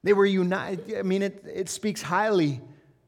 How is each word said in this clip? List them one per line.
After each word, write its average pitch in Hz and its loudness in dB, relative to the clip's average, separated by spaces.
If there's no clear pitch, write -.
They 196 4
were 196 6
united. 190 -2
I 196 -4
mean, 190 0
it, 196 -6
it 185 -8
speaks - -4
highly 175 2